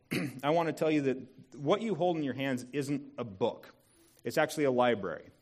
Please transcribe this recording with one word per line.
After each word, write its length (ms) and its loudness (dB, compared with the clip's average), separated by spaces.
<clears throat> 340 -4
I 80 0
wanna 220 2
tell 180 2
you 120 4
that 140 2
what 260 2
you 140 -2
hold 220 0
in 60 -2
your 100 -2
hands 400 -2
isn't 280 -2
a 60 -4
book. 500 -4
It's 140 -2
actually 280 2
a 60 4
library. 540 2